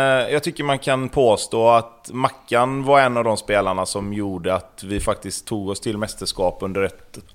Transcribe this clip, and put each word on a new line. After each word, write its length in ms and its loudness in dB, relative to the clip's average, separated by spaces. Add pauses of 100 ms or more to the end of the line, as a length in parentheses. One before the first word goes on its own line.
(320)
jag 120 0
tycker 200 -6
man 160 0
kan 300 -2
påstå 600 4
att 440 2
Mackan 720 -2
var 180 6
en 160 2
av 60 0
de 140 0
spelarna 480 0
som 280 -6
gjorde 420 -2
att 280 -10
vi 160 -4
faktiskt 480 -6
tog 220 -6
oss 100 -6
till 180 -6
mästerskap 640 -4
under 220 -4
ett 340 -8 (180)